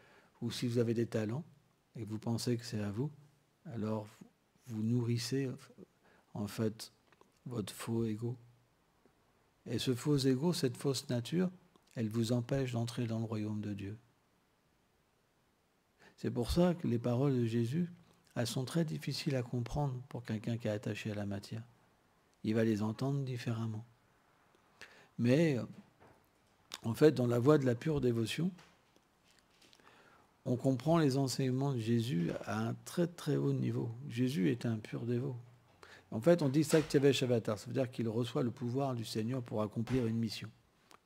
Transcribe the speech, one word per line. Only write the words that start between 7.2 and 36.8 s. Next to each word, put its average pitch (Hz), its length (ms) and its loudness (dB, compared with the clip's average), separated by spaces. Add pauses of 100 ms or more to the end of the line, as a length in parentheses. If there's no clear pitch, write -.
votre 117 280 -6
faux 113 320 -2
ego. 117 320 -4 (1300)
Et 120 120 -4
ce 131 160 2
faux 147 240 2
ego, 135 360 2
cette 123 240 -2
fausse 135 320 -2
nature, 160 420 0 (420)
elle 113 160 -2
vous 113 220 0
empêche 127 400 0
d'entrer 117 340 -2
dans 113 140 -2
le 113 60 -2
royaume 107 360 -4
de 104 120 -6
Dieu. 98 240 -8 (2250)
C'est - 160 -2
pour 120 180 -2
ça 175 240 6
que - 140 -4
les 120 100 2
paroles 123 380 2
de 120 100 4
Jésus, 120 460 0 (440)
elles 120 120 0
sont 131 180 -2
très 165 200 0
difficiles 151 500 -4
à 123 80 0
comprendre 123 640 -4
pour 120 160 -10
quelqu'un 110 340 -4
qui 113 100 -4
est 107 40 2
attaché 107 400 -4
à 104 40 -6
la 104 100 -6
matière. 101 380 -8 (800)
Il 110 120 2
va 113 80 4
les 110 180 2
entendre 131 420 -2
différemment. 113 600 -4 (1300)
Mais 131 420 6 (1200)
en 117 100 0
fait, 151 180 8
dans 123 160 2
la 120 120 4
voie 147 180 8
de 135 80 2
la 120 100 4
pure 147 260 -2
dévotion, 123 500 2 (1900)
on 127 100 0
comprend 135 420 2
les 139 200 4
enseignements 135 560 0
de 123 60 -2
Jésus 120 520 2 (140)
à 107 140 -4 (100)
un 120 40 -4 (120)
très, 175 200 0
très 151 300 -4
haut 139 180 0
niveau. 123 400 -2 (140)
Jésus 127 420 0
est 123 160 -2
un 113 120 0
pur 120 280 -8
dévot. 120 300 -2 (760)
En 113 100 -4
fait, 170 200 6
on 143 80 2
dit 147 140 4
Sakyavesh 143 600 4